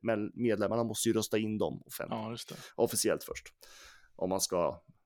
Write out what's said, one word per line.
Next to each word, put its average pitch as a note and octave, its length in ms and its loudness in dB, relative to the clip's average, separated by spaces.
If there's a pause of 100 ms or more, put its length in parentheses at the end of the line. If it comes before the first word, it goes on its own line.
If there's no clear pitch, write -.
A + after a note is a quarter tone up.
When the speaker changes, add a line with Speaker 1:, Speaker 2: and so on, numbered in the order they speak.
Speaker 1:
men G#2+ 320 0
medlemmarna A2 500 2
måste A2+ 260 0
ju G#2+ 60 4
rösta A2 220 2
in G#2+ 200 0
dem F#2 280 0
offent-, - 260 -8
Speaker 2:
Ja, A2 200 -6
just - 180 -10
det. - 60 -10 (200)
Speaker 1:
officiellt A2 480 2
först, - 220 -10 (680)
om F#2 140 -2
man F#2+ 120 0
ska E2+ 400 0 (240)